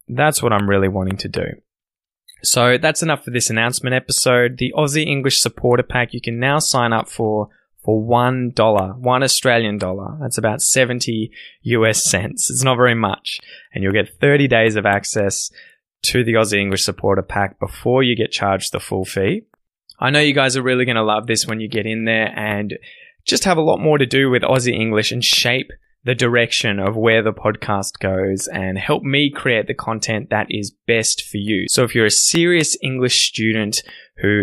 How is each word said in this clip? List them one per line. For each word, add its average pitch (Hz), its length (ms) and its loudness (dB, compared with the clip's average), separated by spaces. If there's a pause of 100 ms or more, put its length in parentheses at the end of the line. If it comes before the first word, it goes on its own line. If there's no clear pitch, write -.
That's 147 360 0
what 117 100 2
I'm 101 180 2
really 98 160 4
wanting 95 300 -2
to - 120 -10
do. - 180 -4 (1000)
So 123 340 4
that's 156 240 0
enough 160 220 -2
for 123 80 -8
this 120 180 -2
announcement 120 440 -2
episode. 127 640 2
The 127 180 -2
Aussie 151 300 0
English 135 340 0
Supporter 123 420 2
Pack 123 320 -2
you 120 60 -8
can 117 180 -6
now 139 220 0
sign 120 320 0
up 113 160 -2
for, 107 400 -2 (360)
for 110 160 2
one 123 540 0
dollar, 104 380 2
one 123 320 0
Australian 117 520 0
dollar. 98 440 -6
That's 120 180 -6
about 110 240 0
seventy 120 680 -2 (300)
U 117 220 2
S 110 240 2
cents. 98 400 -2
It's 123 140 -2
not 131 140 2
very 123 180 4
much. - 460 -4 (340)
And 98 80 -4
you'll 98 100 2
get 101 280 -2
thirty 143 260 4
days 113 300 4
of 101 100 0
access 101 640 -2 (520)
to 120 220 0
the 113 80 0
Aussie 107 260 2
English 98 260 0
Supporter 98 360 0
Pack 98 400 -4
before 123 420 0
you 120 140 0
get 110 160 -2
charged 98 400 -2
the 95 80 -6
full 95 240 -4
fee. 113 380 -2 (560)
I 127 100 -2
know 147 120 2
you 147 120 4
guys 131 240 2
are 131 60 -2
really 127 240 2
gonna 117 160 0
love 107 240 0
this 113 200 -2
when 110 140 -6
you 107 80 -6
get 104 160 -4
in 110 220 -4
there 113 280 0
and 107 440 -4 (480)
just - 180 0
have 180 140 4
a 156 40 2
lot 156 180 2
more 151 180 4
to 135 80 2
do 135 240 2
with 123 100 4
Aussie 123 320 2
English 110 400 0
and 123 100 -4
shape - 480 0 (320)
the 123 120 -2
direction 120 640 2
of 101 180 -2
where 113 260 4
the 107 120 0
podcast 107 640 -4
goes 95 500 -2
and 95 300 -4
help 147 240 -2
me 143 260 0
create 120 380 -2
the 123 80 -6
content 110 560 -6
that 107 180 0
is 104 260 -6 (120)
best - 420 0
for - 80 -10
you. 101 320 -2
So - 160 2
if 113 100 -2
you're 113 120 4
a 104 40 2
serious 170 720 2
English 127 460 0
student 110 540 -2 (340)
who 104 260 2